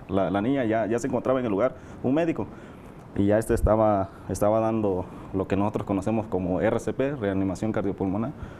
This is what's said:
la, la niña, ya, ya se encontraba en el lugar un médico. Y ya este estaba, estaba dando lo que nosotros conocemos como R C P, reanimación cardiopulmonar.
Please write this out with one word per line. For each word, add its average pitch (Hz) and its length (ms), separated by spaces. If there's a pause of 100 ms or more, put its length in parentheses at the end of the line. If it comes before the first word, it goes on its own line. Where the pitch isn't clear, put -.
la, 92 220
la 98 100
niña, 131 240
ya, 110 220
ya 113 140
se 135 80
encontraba 123 320
en 123 60
el 110 40
lugar 107 240 (300)
un 127 100
médico. 160 320 (720)
Y 101 100
ya 104 120
este 117 140
estaba, 104 580 (180)
estaba 104 320
dando 104 460 (260)
lo 95 160
que 98 80
nosotros 110 300
conocemos 107 400
como 92 340
R 110 180
C 107 140
P, 139 240
reanimación 98 560
cardiopulmonar. 101 580 (300)